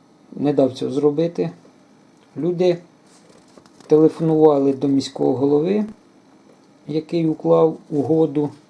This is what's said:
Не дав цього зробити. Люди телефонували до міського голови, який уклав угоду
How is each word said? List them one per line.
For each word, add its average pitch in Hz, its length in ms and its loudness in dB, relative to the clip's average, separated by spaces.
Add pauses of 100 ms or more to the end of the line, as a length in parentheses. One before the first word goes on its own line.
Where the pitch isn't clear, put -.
(320)
Не 143 220 -2
дав 135 200 -4
цього 127 180 -8
зробити. 156 600 -4 (840)
Люди 175 400 -2 (1120)
телефонували 156 840 4
до 131 140 -4
міського 139 460 -2
голови, 147 520 0 (1040)
який 160 380 -4
уклав 160 500 2 (120)
угоду 147 600 0 (200)